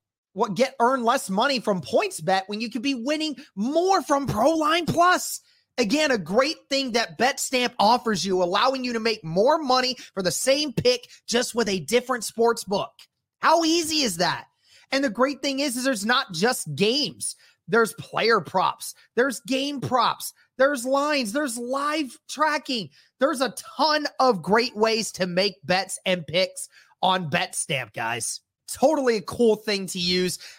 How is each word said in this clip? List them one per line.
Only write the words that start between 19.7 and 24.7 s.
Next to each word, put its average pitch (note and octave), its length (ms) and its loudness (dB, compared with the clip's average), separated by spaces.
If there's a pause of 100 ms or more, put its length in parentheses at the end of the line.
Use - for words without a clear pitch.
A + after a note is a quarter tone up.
props. A3 520 0 (240)
There's C4+ 280 2
lines. C4+ 480 2
There's C4 260 -2
live C#4 600 -4 (100)
tracking. C4+ 600 -2 (300)
There's C#4 200 2
a A#3+ 140 -2 (220)
ton D4+ 300 2 (120)
of A#3+ 240 2
great A3+ 320 2